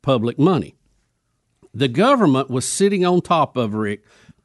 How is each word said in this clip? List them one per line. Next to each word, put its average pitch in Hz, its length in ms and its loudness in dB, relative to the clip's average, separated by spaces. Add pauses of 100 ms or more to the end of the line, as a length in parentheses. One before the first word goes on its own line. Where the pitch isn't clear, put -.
public 120 360 -2
money. 139 360 0 (1000)
The 131 160 -2
government 170 640 2
was 123 140 -4
sitting 196 400 -2
on 180 160 2
top 165 360 -2
of, 113 180 -2
Rick, 104 300 -6 (400)